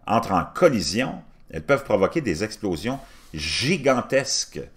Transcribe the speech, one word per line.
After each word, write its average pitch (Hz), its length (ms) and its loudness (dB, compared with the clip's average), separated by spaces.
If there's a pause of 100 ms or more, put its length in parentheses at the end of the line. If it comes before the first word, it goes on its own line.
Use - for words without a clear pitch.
entrent - 260 2
en 170 120 2
collision, 113 800 2 (280)
elles 80 140 -10
peuvent - 200 0
provoquer 101 360 2
des 95 220 0
explosions 107 560 -4 (340)
gigantesques, 127 1300 -2 (160)